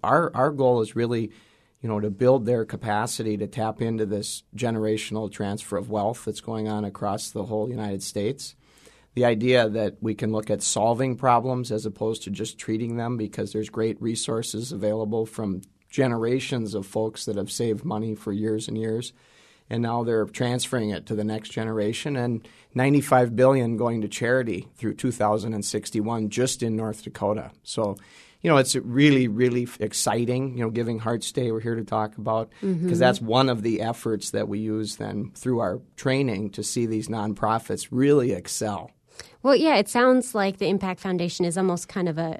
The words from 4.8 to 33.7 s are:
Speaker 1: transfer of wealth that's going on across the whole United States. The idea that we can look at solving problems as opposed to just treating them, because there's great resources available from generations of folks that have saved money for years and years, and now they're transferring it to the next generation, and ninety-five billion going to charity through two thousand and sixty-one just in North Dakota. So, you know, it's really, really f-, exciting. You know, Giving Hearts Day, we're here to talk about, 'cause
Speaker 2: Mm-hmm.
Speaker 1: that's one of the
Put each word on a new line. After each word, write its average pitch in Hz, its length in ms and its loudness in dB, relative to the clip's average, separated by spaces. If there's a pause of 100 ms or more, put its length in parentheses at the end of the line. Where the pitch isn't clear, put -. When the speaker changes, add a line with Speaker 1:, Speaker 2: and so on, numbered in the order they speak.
Speaker 1:
transfer 101 460 -4
of 101 140 -6
wealth 107 340 -2
that's 107 160 -6
going 110 260 -4
on 107 160 -2
across 101 460 -4
the 104 160 -6
whole 107 240 -2
United 104 320 -6
States. 107 540 -4 (580)
The 120 120 2
idea 120 440 6
that 104 320 -2
we 113 140 -2
can 110 160 -2
look 107 180 -2
at 101 140 0
solving 117 520 2
problems 123 560 2
as 110 140 -2
opposed 110 380 -4
to 95 80 -8
just 101 260 -6
treating 117 400 -4
them, 120 180 -2
because 104 380 -6
there's 107 160 -4
great 110 320 -2
resources 113 720 -4
available 107 560 0
from 98 340 -4 (260)
generations 120 840 0
of 95 140 -4
folks 110 380 -4
that 107 120 -4
have 98 140 -4
saved 113 340 -2
money 110 300 -4
for 107 180 -6
years 107 340 -2
and 110 80 -6
years, 110 380 -4 (560)
and 117 140 -2
now 117 200 0
they're 113 220 2
transferring 120 640 -2
it 90 160 -6
to 113 100 -4
the 104 100 0
next 110 240 -4
generation, 110 680 -2
and 120 320 -2 (260)
ninety-five 127 600 4
billion 123 420 4
going 117 240 0
to 104 60 -2
charity 117 680 -2
through 110 180 -4
two - 180 -2
thousand 107 420 0
and 104 100 -4
sixty-one 110 680 -2
just 123 340 0
in 113 140 0
North 110 260 -4
Dakota. - 480 -2 (120)
So, 101 340 -2 (440)
you 165 80 2
know, 151 80 8
it's 131 200 4
really, 131 500 6
really 123 360 2
f-, - 180 -10
exciting. 120 760 0
You 120 60 -2
know, 113 60 0
Giving 113 300 -2
Hearts 113 340 -4
Day, 123 180 0
we're 110 80 -2
here 117 160 -2
to 117 80 -4
talk 107 340 -2
about, 113 340 -2 (100)
'cause 196 80 0
Speaker 2:
Mm-hmm. 175 240 0
Speaker 1:
that's 127 260 4
one 123 300 4
of 117 120 0
the 110 200 0